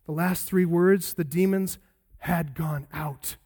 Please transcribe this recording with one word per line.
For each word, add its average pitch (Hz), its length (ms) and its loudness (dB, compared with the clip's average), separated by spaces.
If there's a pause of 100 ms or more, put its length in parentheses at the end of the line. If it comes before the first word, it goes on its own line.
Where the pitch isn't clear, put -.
the 160 60 -8
last 170 360 -2
three 185 180 4
words, 175 480 4
"the 175 100 -4
demons 190 540 0 (420)
had 165 340 -2
gone 151 400 -6
out." - 520 -8